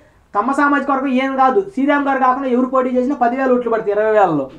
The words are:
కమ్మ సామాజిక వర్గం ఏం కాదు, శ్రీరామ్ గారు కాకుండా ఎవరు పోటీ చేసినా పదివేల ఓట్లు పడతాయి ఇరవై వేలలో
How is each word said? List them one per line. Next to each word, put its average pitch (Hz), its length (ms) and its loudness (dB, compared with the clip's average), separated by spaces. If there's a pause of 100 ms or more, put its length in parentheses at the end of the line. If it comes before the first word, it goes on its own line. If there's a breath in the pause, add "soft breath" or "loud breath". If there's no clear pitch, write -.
(340 soft breath)
కమ్మ 233 180 -2
సామాజిక 285 380 0
వర్గం 262 180 -2
ఏం 269 280 -2
కాదు, 262 240 2
శ్రీరామ్ 277 480 -2
గారు 262 100 -2
కాకుండా 254 300 0
ఎవరు 254 180 2
పోటీ 254 300 0
చేసినా 254 260 0
పదివేల 247 300 0
ఓట్లు 240 180 0
పడతాయి 208 220 -2
ఇరవై 214 180 0
వేలలో 170 480 2